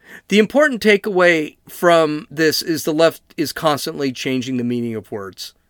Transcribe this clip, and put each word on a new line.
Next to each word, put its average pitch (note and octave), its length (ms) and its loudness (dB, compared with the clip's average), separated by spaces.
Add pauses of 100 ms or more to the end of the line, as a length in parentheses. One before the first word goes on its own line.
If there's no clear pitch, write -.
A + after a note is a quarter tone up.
(260)
The G3+ 140 4
important B3+ 420 2
takeaway F3+ 760 2 (120)
from D#3+ 640 2
this D3+ 300 0
is D#3+ 200 -4
the D#3+ 100 -2
left D#3+ 300 0 (140)
is D3 160 -4
constantly D3 580 -4
changing C3 460 -6
the A#2+ 80 -4
meaning A#2+ 320 -4
of G2+ 160 -12
words. G2 420 -14 (160)